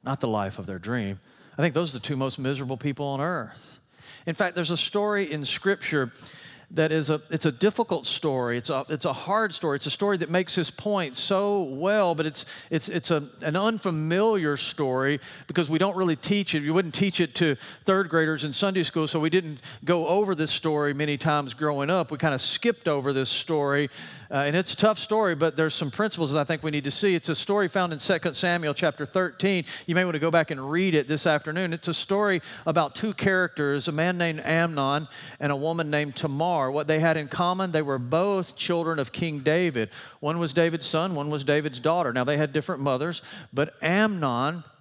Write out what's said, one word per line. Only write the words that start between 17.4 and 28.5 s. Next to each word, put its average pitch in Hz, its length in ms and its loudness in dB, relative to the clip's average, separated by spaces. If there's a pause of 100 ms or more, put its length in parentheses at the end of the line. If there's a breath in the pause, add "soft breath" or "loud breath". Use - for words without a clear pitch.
third 190 260 2
graders 156 360 2
in 147 100 -4
Sunday 190 280 2
school, 156 240 0
so 156 140 0
we 156 100 2
didn't 160 300 0 (240 loud breath)
go 165 240 2
over 190 260 2
this 151 160 0
story 147 440 0
many 147 240 -2
times 147 340 2
growing 143 380 0
up. 175 200 2
We 151 60 -6
kinda 139 220 2
skipped - 500 0
over 139 240 2
this 131 160 0
story, 143 600 0 (400 loud breath)
uh, - 80 -2
and 143 180 2
it's 180 160 0
a - 40 -4
tough 214 220 4
story, 214 380 2
but 151 200 2
there's 156 180 0
some 143 180 -4
principles 170 400 -2
that 151 80 2
I 143 40 2
think 156 200 -4
we 156 80 -2
need 147 120 -2
to 143 60 -4
see. 190 240 2
It's 165 140 -2
a 156 80 0
story 202 320 0
found 180 240 0
in 151 80 -8
Second 170 340 0
Samuel 170 400 0